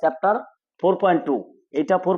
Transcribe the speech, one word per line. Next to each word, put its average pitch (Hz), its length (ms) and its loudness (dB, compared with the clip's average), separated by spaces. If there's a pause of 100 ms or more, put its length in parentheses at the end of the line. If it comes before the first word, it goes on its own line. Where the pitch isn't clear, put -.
chapter 180 320 0 (480)
four 185 200 2
point 175 240 4
two। 131 140 0 (400)
এটা 185 240 0
four 185 140 0